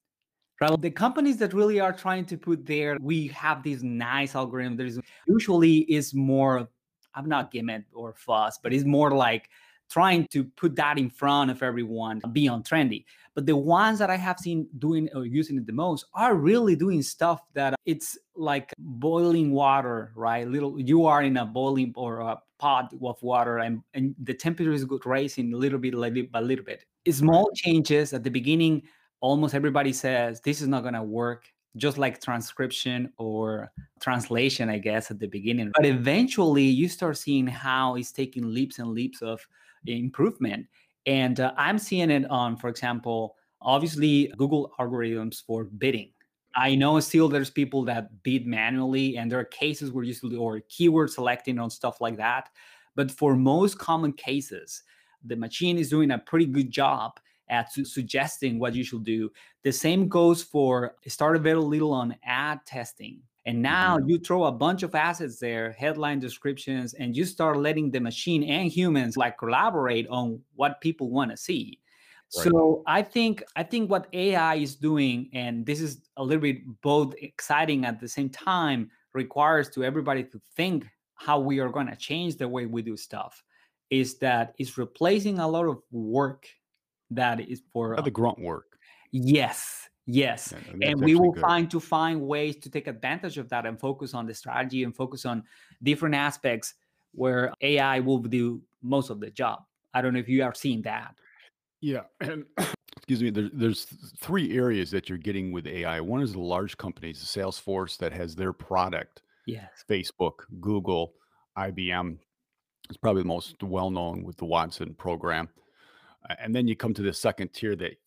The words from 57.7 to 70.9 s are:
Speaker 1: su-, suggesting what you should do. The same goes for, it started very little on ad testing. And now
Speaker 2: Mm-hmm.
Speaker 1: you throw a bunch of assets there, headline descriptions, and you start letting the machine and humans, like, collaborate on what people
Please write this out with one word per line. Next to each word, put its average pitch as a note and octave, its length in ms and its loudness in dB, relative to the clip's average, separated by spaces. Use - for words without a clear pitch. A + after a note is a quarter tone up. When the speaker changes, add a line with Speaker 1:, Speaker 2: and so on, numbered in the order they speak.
Speaker 1:
su-, C#3 120 -4
suggesting C3 760 -4
what A#2+ 160 -2
you B2 80 -2
should A#2 220 -8
do. A2 260 -2
The C#3 80 2
same E3+ 380 2
goes E3+ 340 6
for, B2+ 640 2
it C3 60 -14
started D#3 340 2
very D#3+ 160 4
little D3+ 320 2
on A#2+ 320 -2
ad C#3 420 -4
testing. A#2+ 560 -12
And A#2 180 -2
now F3 360 4
Speaker 2:
Mm-hmm. C#3 100 0
Speaker 1:
you E3+ 100 4
throw F3+ 280 0
a C#3+ 40 4
bunch D#3 320 0
of E3+ 140 -4
assets D#3 420 -2
there, A2+ 320 -4
headline D3 480 -2
descriptions, B2+ 760 -6
and B2 220 -4
you D#3+ 80 0
start D#3+ 340 0
letting D3+ 340 0
the B2+ 80 -2
machine D3 420 0
and D#3+ 260 0
humans, D#3 480 2
like, A#2+ 220 0
collaborate B2 720 2
on A#2+ 340 -4
what C#3 240 0
people D#3+ 300 -2